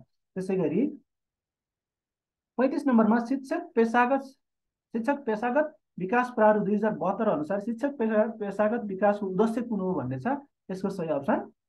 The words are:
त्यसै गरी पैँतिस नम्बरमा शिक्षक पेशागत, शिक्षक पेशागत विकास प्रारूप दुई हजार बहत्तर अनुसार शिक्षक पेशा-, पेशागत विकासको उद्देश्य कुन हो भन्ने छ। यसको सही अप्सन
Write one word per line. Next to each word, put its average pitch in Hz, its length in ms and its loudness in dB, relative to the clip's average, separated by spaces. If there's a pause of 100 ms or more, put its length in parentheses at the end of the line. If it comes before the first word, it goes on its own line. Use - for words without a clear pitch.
(340)
त्यसै 190 220 -2
गरी 175 300 2 (1700)
पैँतिस 285 280 0
नम्बरमा 226 380 6
शिक्षक 320 500 -4
पेशागत, 247 460 2
शिक्षक - 1040 -8
पेशागत 240 520 0 (220)
विकास 240 380 0
प्रारूप 214 280 6
दुई 202 100 0
हजार 208 200 0
बहत्तर 190 340 -2
अनुसार 185 320 -2
शिक्षक 233 360 -4
पेशा-, 220 440 0
पेशागत 214 440 0
विकासको 208 420 0
उद्देश्य 220 360 0
कुन 196 180 -4
हो 185 140 -2
भन्ने 127 260 -4
छ। 127 60 -8 (440)
यसको 190 180 -4
सही 170 200 -6
अप्सन 147 420 -2 (180)